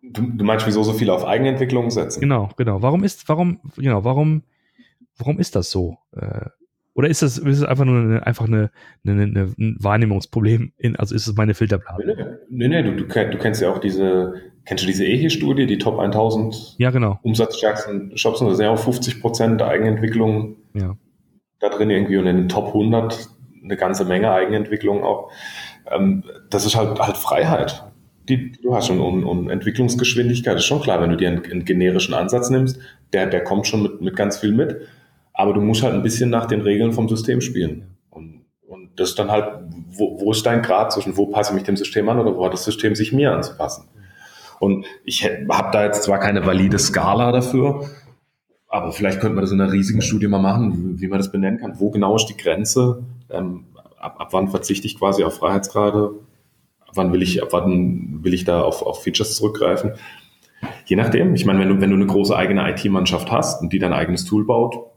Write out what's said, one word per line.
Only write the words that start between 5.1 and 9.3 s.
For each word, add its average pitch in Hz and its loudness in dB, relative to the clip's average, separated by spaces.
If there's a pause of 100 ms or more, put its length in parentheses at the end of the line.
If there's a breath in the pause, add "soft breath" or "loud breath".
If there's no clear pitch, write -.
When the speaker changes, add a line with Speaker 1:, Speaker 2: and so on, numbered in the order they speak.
Speaker 2:
warum 156 -2
ist - -2
das 87 -2
so? 87 -2 (180)
Äh, - -8 (480)
oder 139 2
ist 156 0
das, 123 0
ist 139 2
es 143 2
einfach 135 2
nur 123 4
eine, 113 2
einfach 117 0
eine, 107 2 (340 loud breath)
eine, 101 2
eine, 101 0